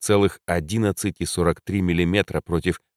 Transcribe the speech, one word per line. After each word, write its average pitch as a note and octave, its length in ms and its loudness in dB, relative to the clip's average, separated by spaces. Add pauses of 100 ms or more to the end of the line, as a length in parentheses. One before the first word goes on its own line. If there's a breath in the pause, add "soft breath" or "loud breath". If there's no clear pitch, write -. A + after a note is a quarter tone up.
целых G2+ 460 2
одиннадцать F#2+ 760 -2
и E2+ 60 -2
сорок E2+ 340 0
три G2 200 -2
миллиметра F2 600 0
против E2+ 400 -2 (160)